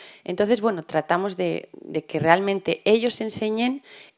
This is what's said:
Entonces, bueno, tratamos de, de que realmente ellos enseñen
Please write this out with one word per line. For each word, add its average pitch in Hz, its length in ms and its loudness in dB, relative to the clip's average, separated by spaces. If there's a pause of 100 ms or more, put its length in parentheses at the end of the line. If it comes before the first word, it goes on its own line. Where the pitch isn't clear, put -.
(240)
Entonces, 208 380 0
bueno, 202 200 -2
tratamos 175 560 -2
de, 170 360 -4
de - 320 -8
que - 120 -8
realmente 185 680 2
ellos 226 360 2
enseñen 226 640 -2 (340)